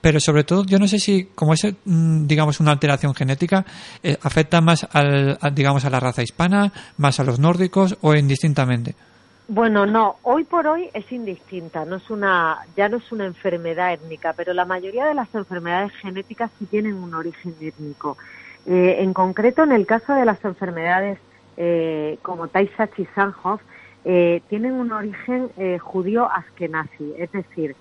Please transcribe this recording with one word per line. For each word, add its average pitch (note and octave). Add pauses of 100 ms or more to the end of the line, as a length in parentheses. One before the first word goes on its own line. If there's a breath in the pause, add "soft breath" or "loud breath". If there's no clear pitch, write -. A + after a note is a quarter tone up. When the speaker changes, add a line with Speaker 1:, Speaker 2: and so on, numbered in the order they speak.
Speaker 1:
pero D#3
sobre D3+
todo, F#3+
yo F#3+
no G3+
sé G#3
si, F#3+
como D#3
es, D#3 (200)
mm, E3
digamos, D3+
una D3+
alteración C#3+
genética, C3+ (640 loud breath)
eh, D3+
afecta D#3+
más D#3+
al, C#3
a, D3
digamos, C#3
a C#3
la C3
raza B2+
hispana, F#3+ (280 loud breath)
más C#3+
a C#3
los A#2+
nórdicos F3+
o D3+
indistintamente. C#3 (540 soft breath)
Speaker 2:
Bueno, G#3+
no, G#3+
hoy C#4
por E4
hoy E4+
es -
indistinta, F3+
no F3+
es F#3
una, F#3 (180)
ya G3+
no A#3+
es -
una G#3+
enfermedad F3
étnica, D#3+
pero F3
la F3+
mayoría F#3+
de D4+
las B3+
enfermedades F#3
genéticas G3
sí G3+
tienen G#3
un F3+
origen E3
étnico. D3+ (480 loud breath)
Eh, F3+
en F#3+
concreto, G#3
en D4+
el G#3
caso A3+
de C4
las G#3
enfermedades, F3+ (380 soft breath)
eh, D#3+
como E3+
Tay-Sachs G3+
y F3+
Sandhoff, G3 (420 loud breath)
eh, F3
tienen A#3
un A#3+
origen, A3
eh, F3+
judío G3
askenazi, D#3+
es E3+
decir D#3